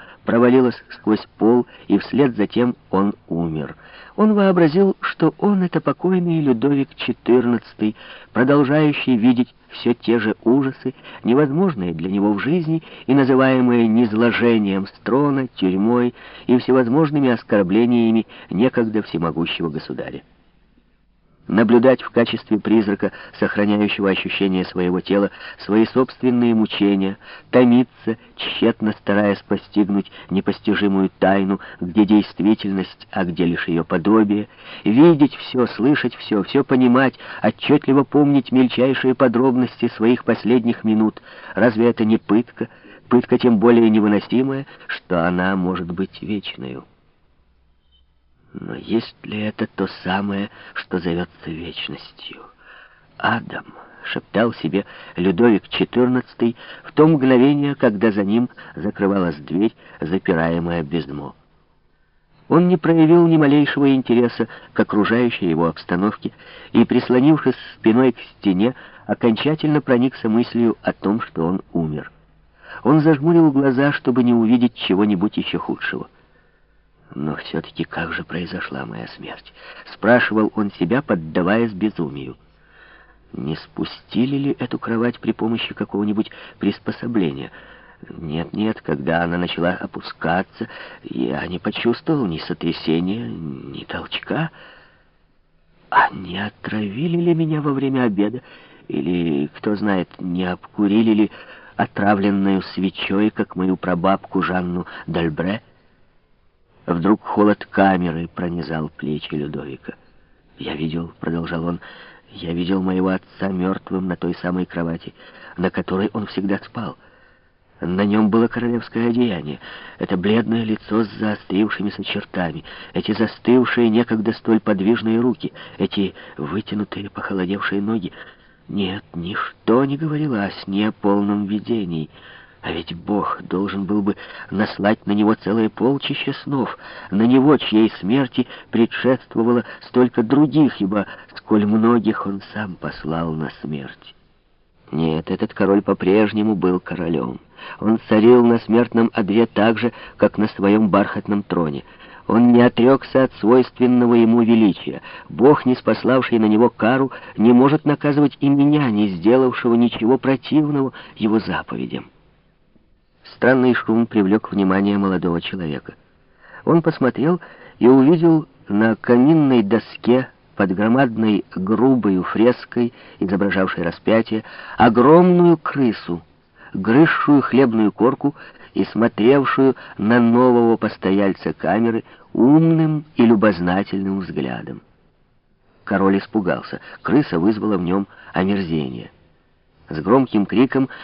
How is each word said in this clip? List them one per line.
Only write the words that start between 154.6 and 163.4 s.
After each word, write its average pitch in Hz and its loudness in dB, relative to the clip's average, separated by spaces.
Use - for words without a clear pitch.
Бог, 143 4
ниспославший 123 0
на 110 4
него 107 4
кару, 127 0
не 113 6
может 139 4
наказывать 147 0
и 143 0
меня, 143 2
не 104 0
сделавшего 120 2
ничего 117 2
противного 135 -2
его 110 0
заповедям. 64 -8
Странный 127 4